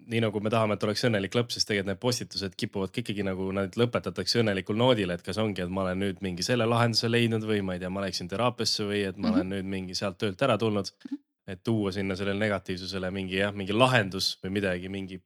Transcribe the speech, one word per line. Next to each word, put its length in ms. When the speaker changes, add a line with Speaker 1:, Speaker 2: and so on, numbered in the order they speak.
Speaker 1:
nii 120
nagu 200
me 100
tahame, 240
et 100
oleks 200
õnnelik 300
lõpp, 160
siis 140
tegelikult 240
need 120
postitused 560
kipuvad 360
ka 80
ikkagi 240
nagu, 280
nad 240
lõpetatakse 640
õnnelikul 340
noodil, 340
et 120
kas 160
ongi, 240
et 80
ma 160
olen 140
nüüd 200
mingi 220
selle 240
lahenduse 420
leidnud 400
või 160
ma 100
ei 60
tea, 100
ma 140
läksin 240
teraapiasse 560
või 240
et 80
ma 120
Speaker 2:
Mhm. 60
Speaker 1:
olen 140
nüüd 160
mingi 300
sealt 240
töölt 240
ära 160
tulnud. 320
Speaker 2:
Mhm. 120
Speaker 1:
Et 160
tuua 280
sinna 220
sellele 240
negatiivsusele 720
mingi 280
jah, 160
mingi 180
lahendus 720
või 60
midagi, 380
mingi 380